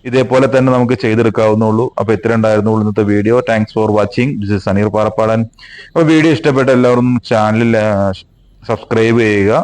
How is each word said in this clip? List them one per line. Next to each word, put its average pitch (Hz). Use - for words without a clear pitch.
ഇതേപോലെ 127
തന്നെ 131
നമുക്ക് 123
ചെയ്തെടുക്കാവുന്നുള്ളൂ. 110
അപ്പൊ 110
ഇത്ര 110
ഉണ്ടായിരുന്നുള്ളൂ 107
ഇന്നത്തെ 104
വീഡിയോ. 104
Thanks 110
for 110
watching. 123
This 101
is 92
സനീർ 101
പാറപ്പാടൻ. 110
അപ്പൊ 165
വീഡിയോ 156
ഇഷ്ടപ്പെട്ട 135
എല്ലാവരും 123
ചാനൽ, 110
ആ, -
സബ്സ്ക്രൈബ് 113
ചെയ്യുക 104